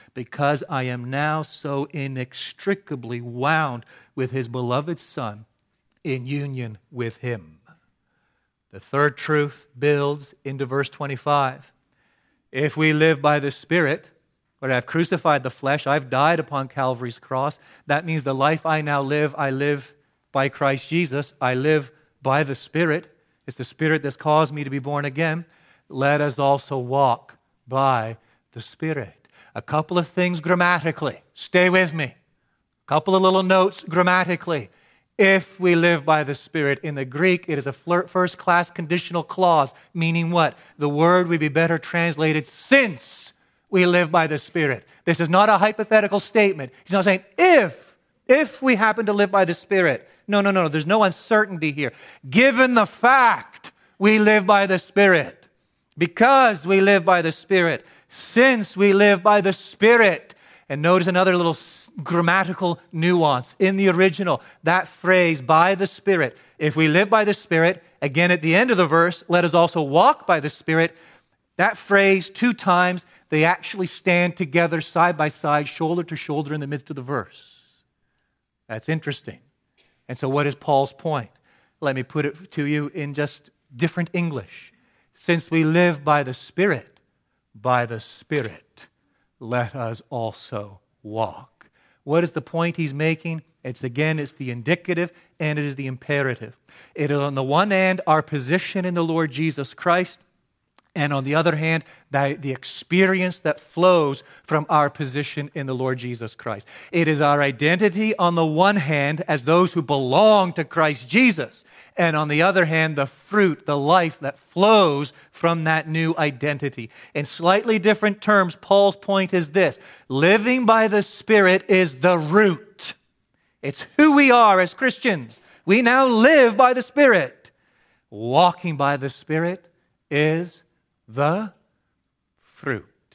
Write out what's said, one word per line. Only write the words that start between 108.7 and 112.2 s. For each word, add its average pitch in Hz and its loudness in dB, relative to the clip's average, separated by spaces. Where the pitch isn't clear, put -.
hand 147 -2
as 143 -2
those 175 2
who 170 -2
belong 165 2
to 160 -6
Christ 151 -2
Jesus, 170 0
and 165 0
on 151 -2